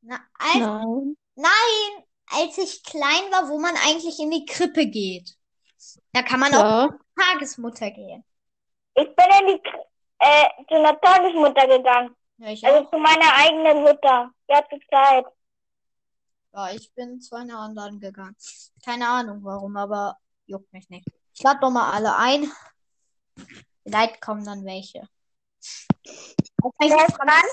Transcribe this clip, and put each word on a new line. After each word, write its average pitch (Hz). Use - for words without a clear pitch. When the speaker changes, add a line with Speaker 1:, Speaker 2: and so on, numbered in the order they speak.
Speaker 1:
Na, 240
als 320
Speaker 2:
Nein. 226
Speaker 1:
nein, 415
als 330
ich -
klein 320
war, 370
wo 302
man 339
eigentlich 330
in 302
die 320
Krippe 330
geht. 190
Da 247
kann 254
man 277
auch 214
Speaker 2:
Ja. 220
Speaker 1:
zur -
Tagesmutter 269
gehen. 202
Speaker 3:
Ich -
bin 359
in 392
die 381
Kri-, -
äh, 294
zu 320
einer 302
Tagesmutter 330
gegangen. 254
Speaker 1:
Ja, 226
ich 214
Speaker 3:
Also 285
Speaker 1:
auch. -
Speaker 3:
zu 330
meiner 320
eigenen 311
Mutter. 269
Die 285
hatte 285
Zeit. 269
Speaker 1:
Ja, 196
ich 220
bin 247
zu 233
einer 233
anderen 208
gegangen. 196
Keine 240
Ahnung 226
warum, 196
aber 202
juckt 196
mich 185
nicht. 180
Ich -
lade 277
doch 269
mal 233
alle 208
ein. 294
Vielleicht 214
kommen 214
dann 202
welche. 190
Okay, 294
Speaker 3:
Wer 311
ist -
Speaker 1:
dran. 277
Speaker 3:
dran? 320